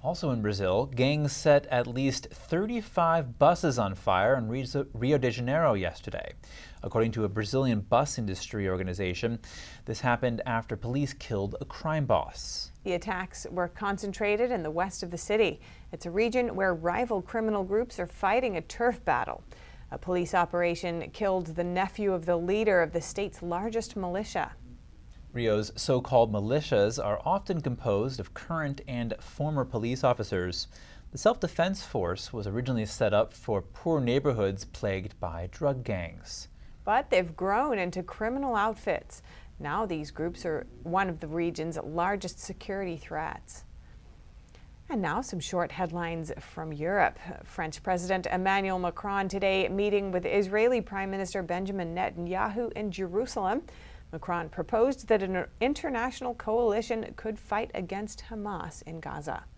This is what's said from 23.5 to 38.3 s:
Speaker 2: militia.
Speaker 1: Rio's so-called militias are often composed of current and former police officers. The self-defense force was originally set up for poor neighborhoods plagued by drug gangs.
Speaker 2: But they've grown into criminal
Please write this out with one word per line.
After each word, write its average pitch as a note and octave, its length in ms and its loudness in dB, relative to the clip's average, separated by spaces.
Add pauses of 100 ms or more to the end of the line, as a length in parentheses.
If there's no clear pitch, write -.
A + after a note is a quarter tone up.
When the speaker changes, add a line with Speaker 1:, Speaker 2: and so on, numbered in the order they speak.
Speaker 2:
militia. F#3 560 -2 (840)
Speaker 1:
Rio's A2 420 2
so-called A#2 560 4
militias A2 680 2
are G#2 200 0
often F#3 380 0
composed A#2+ 580 0
of G2 140 -8
current D3+ 560 -4
and A#2 320 -2
former D3 420 -2
police A#2+ 400 0
officers. G2+ 680 2 (440)
The - 60 -8
self-defense F#3+ 680 2
force F#2 480 -2
was G#2+ 140 -4
originally A#2 400 0
set G#2 260 2
up G#2+ 220 4
for G2+ 260 -2
poor D#3+ 400 0
neighborhoods A#2+ 640 2
plagued - 560 -4
by E2+ 320 -4
drug C3+ 320 -2
gangs. E2+ 640 -6 (360)
Speaker 2:
But A3+ 260 2
they've F3 260 2
grown G#3+ 420 2
into F3+ 240 -2
criminal B3 540 -2